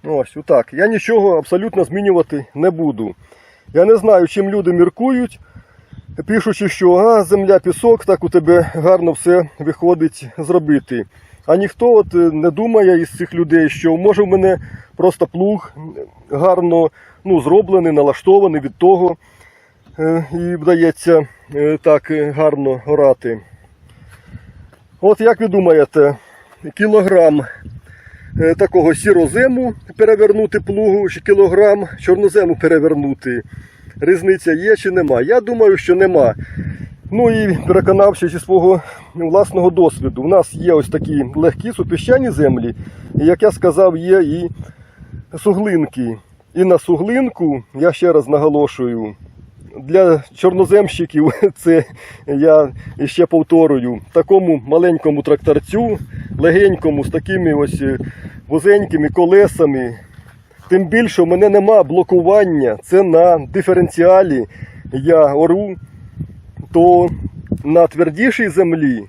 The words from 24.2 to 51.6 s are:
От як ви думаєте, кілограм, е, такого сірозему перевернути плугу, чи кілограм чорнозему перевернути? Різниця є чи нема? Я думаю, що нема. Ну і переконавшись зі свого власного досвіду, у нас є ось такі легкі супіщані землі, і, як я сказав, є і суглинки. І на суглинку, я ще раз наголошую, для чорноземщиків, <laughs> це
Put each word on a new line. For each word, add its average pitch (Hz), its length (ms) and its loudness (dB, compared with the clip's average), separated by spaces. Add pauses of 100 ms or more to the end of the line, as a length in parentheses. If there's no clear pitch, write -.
От 202 200 2
як 220 180 2
ви 220 80 -2
думаєте, 156 680 2 (600)
кілограм, 185 680 2 (960)
е, 160 160 0
такого 170 400 2
сірозему 220 800 0 (240)
перевернути 214 640 2
плугу, 196 500 -2
чи 160 100 -12
кілограм 196 680 2 (120)
чорнозему 185 600 0
перевернути? 143 800 -2 (600)
Різниця 175 520 0
є 196 220 0
чи 196 160 -6
нема? 143 300 0
Я 220 200 0
думаю, 220 360 2
що 180 180 -2
нема. 170 400 2 (760)
Ну 233 200 0
і 208 260 -2 (100)
переконавшись 185 640 2
зі 170 80 -10
свого 185 420 2 (320)
власного 180 560 0
досвіду, 139 540 -2
у 147 40 -4
нас 180 260 2
є 170 200 0
ось 151 160 0
такі 151 340 -4 (120)
легкі 165 360 -2
супіщані 233 580 -2
землі, 123 460 -2 (400)
і, 147 100 0
як 175 180 2
я 214 80 4
сказав, 175 460 -2
є 185 240 0
і 165 280 -4 (880)
суглинки. 160 800 -4 (360)
І 175 100 -2
на 180 160 2
суглинку, 175 840 -4 (100)
я 156 200 0
ще 175 200 0
раз 143 140 2
наголошую, 139 880 -2 (640)
для 160 440 2 (120)
чорноземщиків, 180 960 0 (120)
<laughs> 196 120 -2
це 165 280 0 (440)